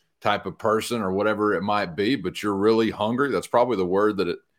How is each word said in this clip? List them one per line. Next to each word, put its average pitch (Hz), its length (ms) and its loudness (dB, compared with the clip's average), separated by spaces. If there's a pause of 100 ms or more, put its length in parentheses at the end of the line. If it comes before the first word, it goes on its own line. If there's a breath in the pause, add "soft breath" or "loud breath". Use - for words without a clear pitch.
(220)
type 104 240 0
of 92 120 -8
person 110 440 0
or 95 100 -2
whatever 104 420 2
it 92 80 0
might 101 340 -2
be, 107 200 0
but 90 260 -8
you're 104 140 -2
really 110 340 2
hungry, 120 420 -2
that's 90 160 -2
probably 120 300 2
the 92 80 0
word 98 320 2
that 90 100 0
it - 120 -4 (200)